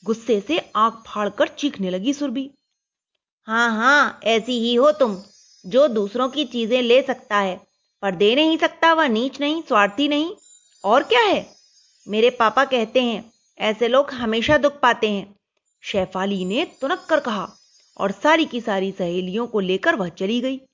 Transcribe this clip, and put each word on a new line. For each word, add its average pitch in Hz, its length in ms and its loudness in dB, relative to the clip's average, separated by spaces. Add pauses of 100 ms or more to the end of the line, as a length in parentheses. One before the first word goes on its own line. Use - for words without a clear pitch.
गुस्से 220 380 -2
से - 340 -4
आंख 220 320 0
फाड़कर 208 400 -2
चीखने 196 420 -6
लगी 190 240 -4
सुरभि। 277 380 -6 (920)
"हाँ, 233 280 0
हाँ, 247 520 2
ऐसी 226 360 0
ही 240 160 0
हो 269 160 6
तुम, 226 320 0 (420)
जो 247 220 4
दूसरों 226 420 -2
की 277 160 -4
चीजें 240 360 -2
ले 240 200 4
सकता 247 360 -4
है, 190 300 -4 (340)
पर 196 140 -2
दे 208 200 4
नहीं 320 220 2
सकता, 330 360 2
वह 320 140 2
नीच 247 320 -2
नहीं, 302 220 -4
स्वार्थी 220 460 0
नहीं, 294 280 -2 (480)
और 233 200 4
क्या 480 180 2
है? 330 340 0 (520)
मेरे 220 220 2
पापा 240 360 2
कहते 254 360 0
हैं, 233 320 -4 (260)
ऐसे 220 280 -2
लोग 277 240 2
हमेशा 233 460 0
दुख 277 160 2
पाते 226 360 0
हैं," 202 260 -6 (460)
शेफाली 185 640 -4
ने 226 200 -2
तुनक 339 340 -6 (100)
कर 311 100 4
कहा 214 320 -6 (460)
और 196 140 -2
सारी 311 340 2
की 233 160 -8
सारी 196 300 -4
सहेलियों 185 560 -4
को 226 120 -2
लेकर 190 360 0
वह 185 140 -4
चली 202 320 -4
गई। 262 200 -6 (120)